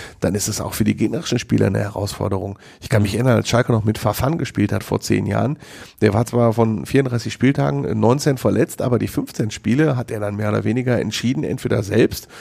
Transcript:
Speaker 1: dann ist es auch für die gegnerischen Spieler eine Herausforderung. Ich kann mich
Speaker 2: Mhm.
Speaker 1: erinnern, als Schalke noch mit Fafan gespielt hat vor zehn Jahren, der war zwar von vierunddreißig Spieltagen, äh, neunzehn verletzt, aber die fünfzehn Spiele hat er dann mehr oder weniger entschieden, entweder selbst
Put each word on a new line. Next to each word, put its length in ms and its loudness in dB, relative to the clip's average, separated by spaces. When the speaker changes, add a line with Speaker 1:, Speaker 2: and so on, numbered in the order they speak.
Speaker 1:
dann 160 0
ist 140 -4
es 100 -6
auch 140 -6
für 100 -2
die 120 2
gegnerischen 440 -2
Spieler 280 2
eine 120 0
Herausforderung. 800 -4
Ich 80 -14
kann 120 4
mich 120 0
Speaker 2:
Mhm. 80 -2
Speaker 1:
erinnern, 160 4
als 120 0
Schalke 220 2
noch 140 2
mit 120 2
Fafan 400 0
gespielt 360 -2
hat 100 -4
vor 160 -2
zehn 260 0
Jahren, 320 0
der 120 4
war 120 2
zwar 260 4
von 340 0
vierunddreißig 460 0
Spieltagen, 540 0
äh, 100 -2
neunzehn 420 2
verletzt, 440 0
aber 180 2
die 80 0
fünfzehn 440 -4
Spiele 440 0
hat 160 -6
er 80 -6
dann 160 -4
mehr 140 -2
oder 160 0
weniger 340 2
entschieden, 460 -2
entweder 360 -2
selbst 460 0